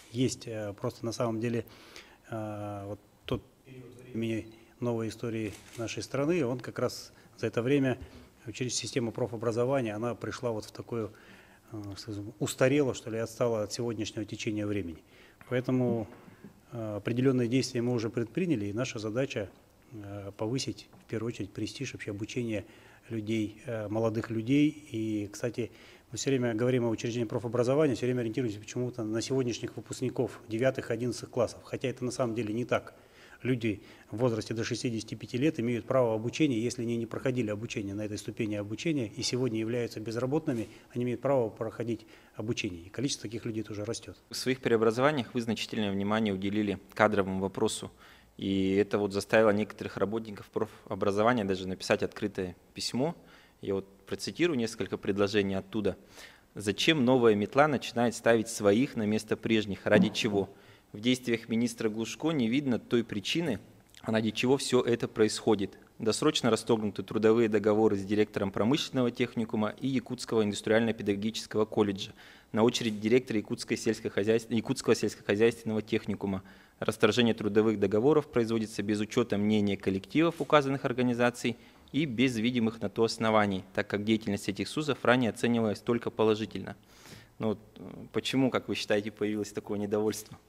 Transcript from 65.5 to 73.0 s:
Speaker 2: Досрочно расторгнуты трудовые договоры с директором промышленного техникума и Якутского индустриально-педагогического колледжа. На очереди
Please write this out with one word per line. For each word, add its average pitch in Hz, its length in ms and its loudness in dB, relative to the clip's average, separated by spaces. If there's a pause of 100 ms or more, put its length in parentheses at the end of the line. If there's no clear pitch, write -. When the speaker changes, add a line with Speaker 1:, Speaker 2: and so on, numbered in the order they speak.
Speaker 2:
Досрочно 123 500 2
расторгнуты 107 540 2
трудовые 110 460 6
договоры 107 480 4
с 98 80 -4
директором 101 480 2
промышленного 123 580 2
техникума 113 720 -2
и 131 80 -2
Якутского 120 560 0
индустриально-педагогического 107 1200 0
колледжа. 101 480 0 (400)
На 110 100 4
очереди 117 380 2